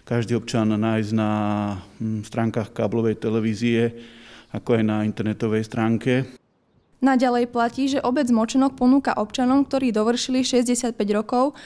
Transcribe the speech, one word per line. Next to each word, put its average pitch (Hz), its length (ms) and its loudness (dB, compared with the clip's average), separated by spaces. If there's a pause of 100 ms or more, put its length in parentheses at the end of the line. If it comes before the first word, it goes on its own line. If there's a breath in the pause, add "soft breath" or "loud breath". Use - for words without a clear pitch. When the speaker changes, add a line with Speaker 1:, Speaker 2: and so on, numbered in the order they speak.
Speaker 1:
každý 117 320 -2
občan 113 400 0
nájsť 110 400 0
na, 107 160 0 (680 loud breath)
mm, 110 300 -6
stránkach 113 480 -2
káblovej 110 400 0
televízie, 113 800 0 (580 loud breath)
ako 113 240 0
aj 110 80 2
na 107 160 0
internetovej 107 640 -2
stránke. 117 640 0 (720)
Speaker 2:
Naďalej 247 480 2
platí, 240 400 0
že 277 80 0
obec 247 320 0
Močenok 262 480 2
ponúka 254 400 4
občanom, 254 480 0
ktorí 262 240 0
dovršili 240 560 0
šesťdesiatpäť 233 640 0
rokov 247 560 0